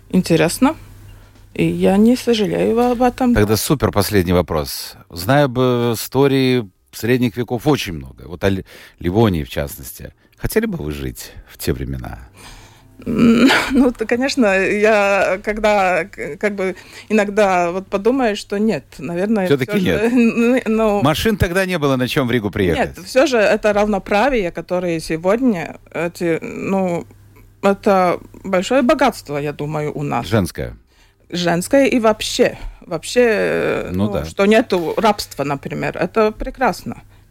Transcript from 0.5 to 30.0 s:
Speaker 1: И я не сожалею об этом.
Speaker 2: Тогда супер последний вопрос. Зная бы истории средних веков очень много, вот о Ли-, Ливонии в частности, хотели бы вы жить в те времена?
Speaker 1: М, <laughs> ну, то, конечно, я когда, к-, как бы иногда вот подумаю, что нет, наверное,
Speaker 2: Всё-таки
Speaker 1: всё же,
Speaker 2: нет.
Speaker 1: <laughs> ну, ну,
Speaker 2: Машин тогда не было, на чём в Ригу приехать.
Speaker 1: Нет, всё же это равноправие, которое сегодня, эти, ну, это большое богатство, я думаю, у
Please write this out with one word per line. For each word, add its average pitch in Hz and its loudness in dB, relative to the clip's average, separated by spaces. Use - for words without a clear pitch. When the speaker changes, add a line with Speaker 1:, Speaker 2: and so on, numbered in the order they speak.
Speaker 1:
И 165 0
я 185 2
не 226 6
сожалею 214 0
об 247 0
этом. 247 2
Speaker 2:
Тогда 208 2
супер 120 0
последний 95 2
вопрос. 80 -2
Зная 131 2
бы 120 0
истории 131 2
средних 120 0
веков 123 -4
очень 123 0
много, 65 -14
вот 87 -8
о 98 2
Ли-, 95 -2
Ливонии 90 2
в 64 -10
частности, - -10
хотели - -2
бы 185 -6
вы 76 -6
жить 67 -10
в - -20
те 82 -4
времена? 64 -10
Speaker 1:
М, 233 4
<laughs> - -6
ну, 254 4
то, 226 -8
конечно, 247 0
я 196 2
когда, 208 0
к-, 147 -12
как 208 -2
бы 185 -4
иногда 196 2
вот 190 -8
подумаю, 220 0
что - -8
нет, 208 0
наверное, 190 -2
Speaker 2:
Всё-таки 143 0
Speaker 1:
всё - 0
же, 190 0
Speaker 2:
нет. 240 0
Speaker 1:
<laughs> 233 2
ну, 240 2
ну, 220 0
Speaker 2:
Машин 202 0
тогда 190 0
не 185 -2
было, 143 2
на 127 0
чём 131 0
в 117 -2
Ригу 107 0
приехать. 87 0
Speaker 1:
Нет, 175 -16
всё 262 4
же 254 0
это 214 2
равноправие, 208 0
которое 175 -4
сегодня, 185 0
эти, 165 -2
ну, 185 -4
это 196 2
большое 190 0
богатство, 240 0
я 147 -4
думаю, 151 -6
у 147 -6